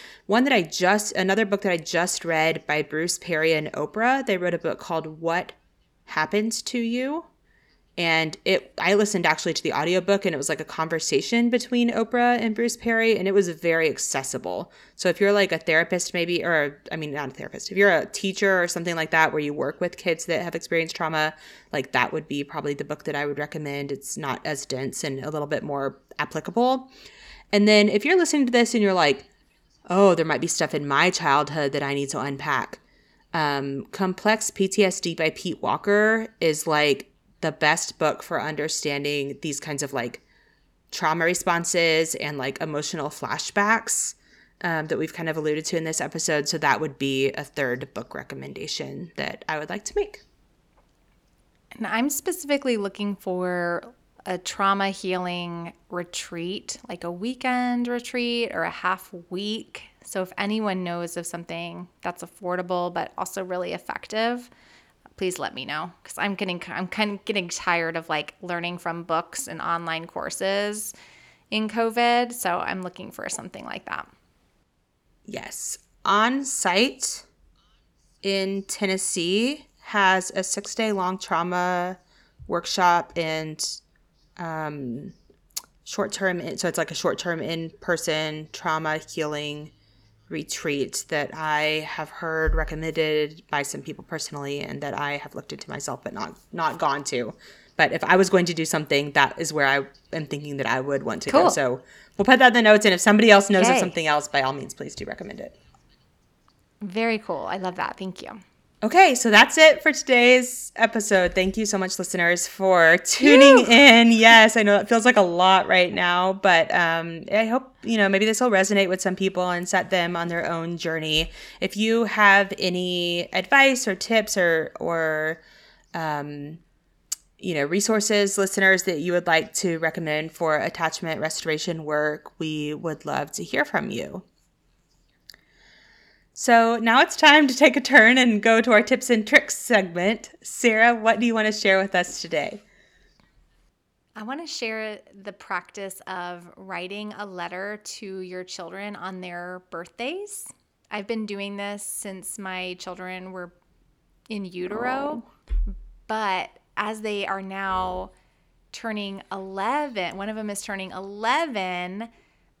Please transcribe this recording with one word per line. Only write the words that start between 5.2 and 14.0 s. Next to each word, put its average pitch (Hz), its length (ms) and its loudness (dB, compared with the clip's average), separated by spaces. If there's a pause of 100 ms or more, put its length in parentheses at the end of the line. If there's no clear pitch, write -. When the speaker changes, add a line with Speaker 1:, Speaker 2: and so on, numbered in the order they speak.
Speaker 1:
Happened 202 480 -2 (140)
to 247 120 -4
You? 254 460 -4 (760)
And 160 460 0
it, - 320 0
I 180 160 0
listened 208 320 0
actually 160 300 -2
to - 80 -6
the 160 100 -2
audiobook, 185 500 0
and 180 120 -2
it - 20 -4
was, 139 120 -4
like, 147 120 -4
a 151 40 -12
conversation 160 840 0
between 240 400 0
Oprah 240 500 0
and 226 140 -2
Bruce 226 240 -2
Perry, 226 400 2
and 185 100 -2
it 196 60 2
was 190 160 4
very 165 400 0
accessible. 127 800 -6 (240)